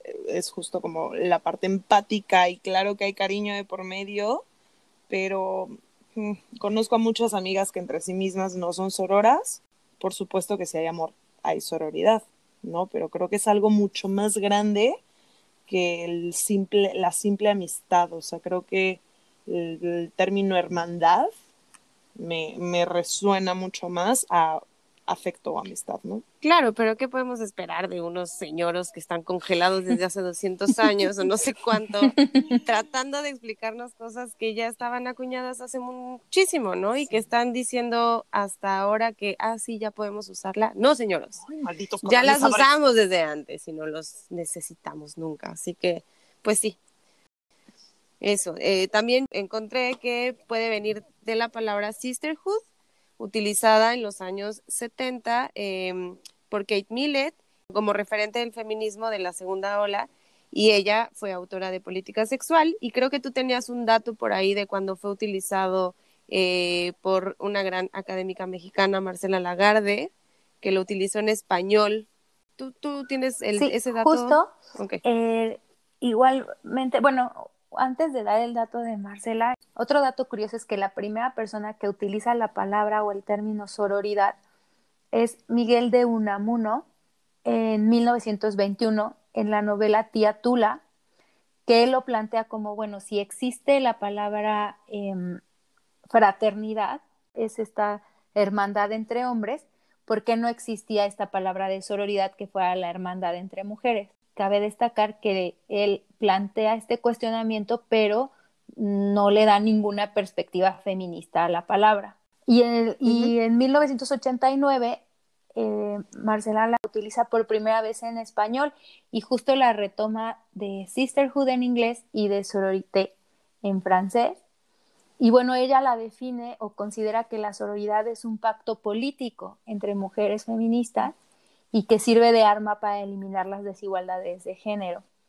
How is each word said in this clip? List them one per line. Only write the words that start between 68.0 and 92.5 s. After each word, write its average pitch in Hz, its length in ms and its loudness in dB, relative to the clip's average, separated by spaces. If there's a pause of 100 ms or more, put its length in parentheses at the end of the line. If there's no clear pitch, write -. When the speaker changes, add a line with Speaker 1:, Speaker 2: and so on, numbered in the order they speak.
Speaker 2:
mexicana, 190 540 0
Marcela 190 400 -2
Lagarde, 202 720 2 (480)
que 196 120 -2
lo 185 80 2
utilizó 196 380 -2
en 214 100 2
español. 208 800 2 (500)
¿Tú, 262 160 -12
tú 285 340 -8
tienes 262 360 -2
el, 208 160 -2
Speaker 3:
Sí, 285 140 4
Speaker 2:
ese 240 200 -2
dato? 226 180 6
Speaker 3:
justo. 269 400 6 (280)
Speaker 2:
Ok. 196 160 -6 (100)
Speaker 3:
Eh, 226 560 0 (400)
igualmente, 254 1000 2
bueno, 254 500 0 (260)
antes 262 360 0
de 247 100 -4
dar 208 180 2
el 240 140 -2
dato 233 240 -4
de 233 180 -4
Marcela, 226 580 -2 (200)
otro 285 260 2
dato 262 280 0
curioso 208 280 -6
es 220 80 -12
que 214 120 -4
la 196 180 -2
primera 214 400 -4
persona 214 400 -8
que 202 140 -4
utiliza 202 460 -2
la 220 200 -2
palabra 208 480 0
o 208 80 0
el 202 140 -6
término 208 420 -4
sororidad 202 680 0 (760)
es 226 280 0 (100)
Miguel 233 420 2
de 247 140 6
Unamuno 220 800 0 (600)
en 220 440 2
mil 233 160 6
novecientos 220 520 0
veintiuno 208 600 0 (180)
en 214 160 0
la 214 100 2
novela 208 480 2
Tía 214 320 2
Tula, 240 400 2 (840)
que 233 160 8
él 247 100 4
lo 262 120 2
plantea 220 400 -2
como, 214 320 -8